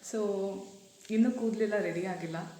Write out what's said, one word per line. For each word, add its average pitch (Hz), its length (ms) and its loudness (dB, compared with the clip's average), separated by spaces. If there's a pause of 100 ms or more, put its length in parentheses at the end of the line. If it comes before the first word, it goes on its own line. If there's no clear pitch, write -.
(120)
So, 202 380 0 (600)
ಇನ್ನೂ 226 200 6
ಕೂದಲೆಲ್ಲ 214 480 0
ರೆಡಿ 175 280 0
ಆಗಿಲ್ಲ. 165 300 -4 (240)